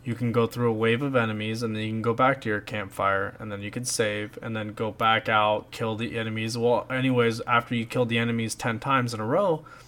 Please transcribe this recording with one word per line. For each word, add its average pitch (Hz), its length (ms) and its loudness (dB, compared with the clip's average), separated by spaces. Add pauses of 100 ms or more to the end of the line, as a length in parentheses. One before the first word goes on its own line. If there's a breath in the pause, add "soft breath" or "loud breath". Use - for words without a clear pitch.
you 117 100 -4
can 117 180 -2
go 113 140 4
through 120 220 -2
a 113 60 2
wave 113 280 2
of 139 120 0
enemies, 110 480 0
and 110 140 -2
then 107 60 -4
you 110 80 -2
can 110 120 -2
go 117 120 2
back 135 280 2
to 117 60 -4
your 104 120 0
campfire, 98 800 -2
and 107 140 -10
then 101 100 -8
you 104 80 -8
can 120 140 -8
save, 107 580 -2
and 113 140 -6
then 107 180 -6
go 110 160 -4
back 110 380 2
out, 107 420 4
kill 113 240 -4
the 113 240 -4
enemies. 110 400 -4
Well, 117 320 2
anyways, 123 520 2
after 120 320 0
you 117 120 -2
kill 123 180 0
the 117 140 0
enemies 117 360 -2
ten 113 240 -4
times 127 360 0
in 107 60 -4
a 110 60 -4
row, 160 380 2 (240 loud breath)